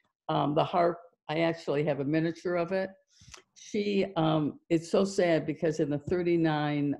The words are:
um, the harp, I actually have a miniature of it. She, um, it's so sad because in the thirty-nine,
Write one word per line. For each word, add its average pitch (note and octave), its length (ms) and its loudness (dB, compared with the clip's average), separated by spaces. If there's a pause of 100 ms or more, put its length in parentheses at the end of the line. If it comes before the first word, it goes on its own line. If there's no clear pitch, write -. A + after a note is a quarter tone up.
(300)
um, D3+ 260 0
the D3+ 80 4
harp, F3 360 2 (280)
I D#3 140 -2
actually E3 420 0
have D3 160 0
a C#3 60 -2
miniature D#3+ 500 -2
of E3+ 160 -2
it. F#3+ 180 -2 (640)
She, G3+ 640 -2
um, D#3+ 440 0 (120)
it's E3 180 0
so G3 140 4
sad E3+ 420 2
because D#3 340 -2
in D3 120 0
the C#3+ 80 -2
thirty-nine, D3+ 1000 0